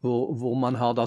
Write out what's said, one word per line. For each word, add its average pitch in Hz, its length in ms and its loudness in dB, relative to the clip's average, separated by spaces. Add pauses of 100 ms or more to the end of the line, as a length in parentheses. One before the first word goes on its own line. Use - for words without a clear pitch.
hvor, 123 340 -2
hvor 123 240 -2
man 127 160 0
har 120 180 2
da 117 140 2